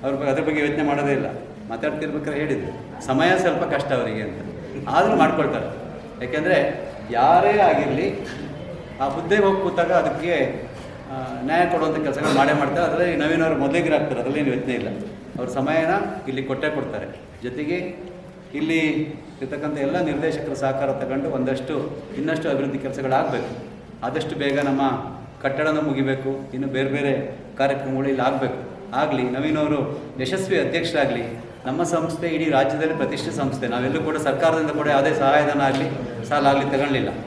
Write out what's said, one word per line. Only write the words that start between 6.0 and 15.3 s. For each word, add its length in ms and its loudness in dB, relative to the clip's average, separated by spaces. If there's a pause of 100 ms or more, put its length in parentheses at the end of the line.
ಯಾಕೆಂದರೆ 340 2 (520)
ಯಾರೇ 480 6
ಆಗಿರಲಿ, 680 4 (760)
ಆ 80 2
ಹುದ್ದೆಗೆ 340 2
ಹೋಗಿ 200 4
ಕೂತಾಗ 300 2
ಅದಕ್ಕೆ, 680 2 (500)
ಆ, 320 -6
ನ್ಯಾಯ 220 4
ಕೊಡುವಂಥ 300 2
ಕೆಲಸಗಳು 400 0
ಮಾಡೇ 160 6
ಮಾಡ್ತಾರೆ. 400 2
ಅದರಲ್ಲಿ 240 2
ನವೀನ್ 260 2
ಅವರು 160 2
ಮೊದಲಿಗರಾಗ್ತಾರೆ, 600 2
ಅದರಲ್ಲಿ 200 0
ಏನು 80 2
ಯೋಚನೆ 260 0
ಇಲ್ಲ. 140 -2 (500)